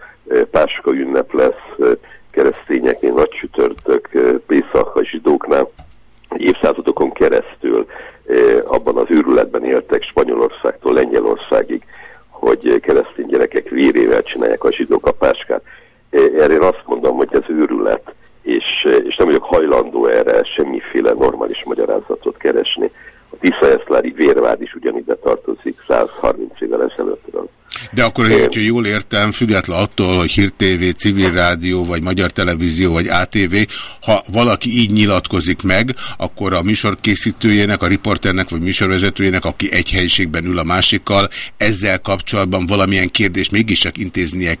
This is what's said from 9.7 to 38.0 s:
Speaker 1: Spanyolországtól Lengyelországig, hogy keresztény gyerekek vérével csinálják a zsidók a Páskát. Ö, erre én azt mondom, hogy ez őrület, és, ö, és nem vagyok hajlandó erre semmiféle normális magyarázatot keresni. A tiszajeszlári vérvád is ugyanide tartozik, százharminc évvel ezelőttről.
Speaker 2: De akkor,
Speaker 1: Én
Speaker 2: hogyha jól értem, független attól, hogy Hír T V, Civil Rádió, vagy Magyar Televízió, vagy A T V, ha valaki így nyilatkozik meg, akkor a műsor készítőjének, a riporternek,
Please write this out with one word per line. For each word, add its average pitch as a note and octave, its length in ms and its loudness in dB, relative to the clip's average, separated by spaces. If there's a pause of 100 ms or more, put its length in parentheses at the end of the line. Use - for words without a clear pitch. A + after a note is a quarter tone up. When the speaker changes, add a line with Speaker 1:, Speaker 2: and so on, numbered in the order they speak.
Speaker 1:
Spanyolországtól - 920 -2
Lengyelországig, A1+ 880 0 (460)
hogy A#1 520 2
keresztény - 460 0
gyerekek A#1 420 0
vérével A#1+ 540 2
csinálják A1+ 420 -2
a - 80 2
zsidók - 340 -2
a - 60 4
Páskát. - 500 -2 (480)
Ö, C#2 320 4
erre D2 100 4
én D#2 80 4
azt F2+ 260 2
mondom, B1+ 300 -2
hogy C2 160 0
ez - 160 2
őrület, A1 680 -2 (280)
és, A#1+ 220 -2 (200)
ö, C2 120 4
és B1 200 0
nem F#2 100 2
vagyok C#2+ 180 2
hajlandó B1 640 2
erre A1+ 360 2 (140)
semmiféle C2 560 0
normális A1+ 520 -2
magyarázatot - 720 -4
keresni. - 540 -2 (400)
A - 100 -16
tiszajeszlári C2 760 2
vérvád B1+ 460 2
is - 120 -12
ugyanide A#1+ 400 -4
tartozik, - 600 -4 (120)
százharminc A1+ 720 -2
évvel A#1 320 -2
ezelőttről. G1+ 560 -8 (440)
Speaker 2:
De B2 120 0
akkor, A2+ 260 2
Speaker 1:
Én G#2+ 100 6
Speaker 2:
hogyha - 200 0
jól A#2 260 0
értem, G#2 460 -2
független F#2+ 500 0
attól, F#2 340 0
hogy E2+ 140 0
Hír G2+ 260 2
T - 80 0
V, F2+ 320 0
Civil G2 340 2
Rádió, F2 540 0
vagy E2+ 180 -4
Magyar F#2 280 -2
Televízió, F2 600 0
vagy E2+ 140 0
A F2+ 180 0
T - 100 -8 (160)
V, F2+ 40 -2 (480)
ha G#2 200 2 (100)
valaki A#2 360 0
így A2+ 240 2
nyilatkozik G2 720 0
meg, G2 320 0 (240)
akkor F#2 340 -6
a F2 100 0
műsor G#2 380 0
készítőjének, G#2 840 0
a F#2 40 0
riporternek, F#2+ 640 -2